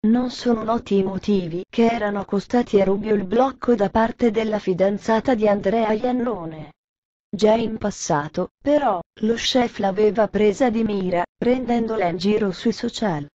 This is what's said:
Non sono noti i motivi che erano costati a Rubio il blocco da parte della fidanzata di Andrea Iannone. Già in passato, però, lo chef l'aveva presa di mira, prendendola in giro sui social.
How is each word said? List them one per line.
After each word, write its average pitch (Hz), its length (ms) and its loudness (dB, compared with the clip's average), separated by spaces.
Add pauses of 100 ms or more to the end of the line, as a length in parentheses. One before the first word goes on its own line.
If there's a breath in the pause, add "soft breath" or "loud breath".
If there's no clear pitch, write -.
Non 247 240 2
sono 233 320 -2
noti 226 340 0
i 190 60 2
motivi 190 680 -2
che 233 160 2
erano 208 400 0
costati 214 560 0
a 190 40 4
Rubio 202 280 0
il 202 120 0
blocco 247 500 0
da 202 160 0
parte 226 400 0
della 214 260 -2
fidanzata 202 760 0
di 214 120 2
Andrea 214 440 2
Iannone. 214 800 -4 (580)
Già 214 240 2
in 220 240 -2
passato, 175 720 -4 (100)
però, 277 400 0 (220)
lo 220 140 0
chef 240 420 0
l'aveva 202 520 2
presa 208 420 2
di 226 120 0
mira, 185 400 -2 (140)
prendendola 226 720 0
in 175 100 -2
giro 202 340 0
sui 226 200 -2
social. 180 640 -4